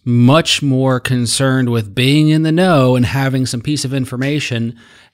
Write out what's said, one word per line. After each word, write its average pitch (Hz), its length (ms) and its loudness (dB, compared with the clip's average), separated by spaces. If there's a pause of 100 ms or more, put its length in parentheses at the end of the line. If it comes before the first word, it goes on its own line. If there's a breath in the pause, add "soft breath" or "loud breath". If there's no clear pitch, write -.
much 127 560 2
more 131 380 0
concerned 127 720 -2
with 110 260 -4
being 147 340 2
in 156 140 2
the 156 80 0
know 156 440 2
and 120 100 2
having 131 400 -2
some 120 160 -8
piece 147 220 -6
of 135 100 -6
information. 127 840 -4 (360 loud breath)